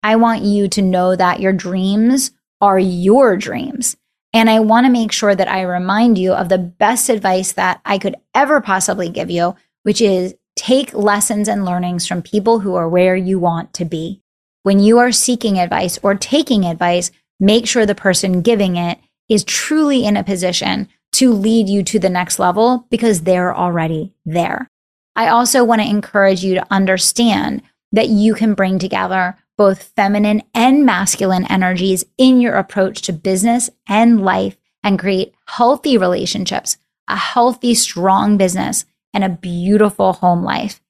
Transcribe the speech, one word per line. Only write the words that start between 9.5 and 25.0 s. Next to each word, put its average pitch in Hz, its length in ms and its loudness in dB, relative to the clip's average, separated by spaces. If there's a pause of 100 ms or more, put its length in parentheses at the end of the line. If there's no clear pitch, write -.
which 208 180 -2
is 185 340 0 (220)
take - 380 0
lessons 208 540 -2
and 202 160 -2
learnings 180 420 -4
from 180 160 -6
people 214 380 0
who 190 140 -4
are 170 140 -2
where 185 280 2
you 185 220 -2
want 170 360 -4
to 180 100 -8
be. 165 380 -10 (400)
When 196 160 2
you 214 200 6
are 247 120 4
seeking 226 480 -2
advice 180 440 -2
or 202 120 2
taking 240 500 0
advice, 175 460 -2 (300)
make 220 260 2
sure 226 180 0
the 202 100 0
person 185 480 0
giving 196 340 0
it 175 220 -4 (300)
is 214 160 0
truly 294 600 0
in 208 120 0
a 196 80 -4
position 180 640 -4 (260)
to 254 180 4
lead 214 360 2
you 202 140 0
to - 160 -2
the 190 100 0
next 180 300 -4
level 226 500 0
because 214 340 0
they're 180 320 0
already 165 580 -4 (120)
there. 170 460 -4 (460)